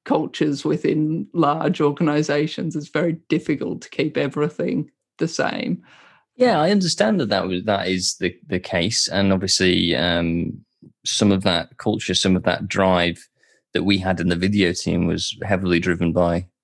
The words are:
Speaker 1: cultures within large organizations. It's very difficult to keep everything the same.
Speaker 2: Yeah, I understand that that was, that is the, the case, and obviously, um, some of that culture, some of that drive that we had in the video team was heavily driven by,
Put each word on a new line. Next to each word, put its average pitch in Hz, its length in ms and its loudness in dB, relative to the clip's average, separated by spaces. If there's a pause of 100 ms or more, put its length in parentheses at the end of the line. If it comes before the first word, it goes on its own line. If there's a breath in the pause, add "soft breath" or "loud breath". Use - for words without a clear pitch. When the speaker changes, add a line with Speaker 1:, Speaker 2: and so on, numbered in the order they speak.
Speaker 1:
cultures 156 600 0
within 156 720 0
large 160 460 0
organizations. 151 920 0
It's 147 140 -8
very 165 260 -2 (140)
difficult 131 540 -2
to - 80 -20
keep - 260 -4
everything 147 720 -2 (280)
the 165 100 -2
same. - 540 -4 (540 soft breath)
Speaker 2:
Yeah, 240 220 4
I 156 120 4
understand 202 500 2
that 120 80 0
that 95 180 0
was, 90 180 -2
that 98 240 0
is 92 280 -2
the, 90 180 -2 (120)
the 92 140 -4
case, 92 480 -2
and 98 220 0
obviously, 92 640 2
um, 85 680 0 (400)
some - 280 2
of 95 100 2
that 87 360 -2
culture, 107 360 -4
some 92 220 2
of 90 80 0
that - 240 0
drive 90 600 0 (440)
that - 120 0
we 98 140 4
had 92 220 0
in 90 80 0
the 87 80 2
video 95 360 2
team 87 340 0
was 82 360 -4
heavily 92 360 0
driven 87 340 0
by, 87 340 0 (180)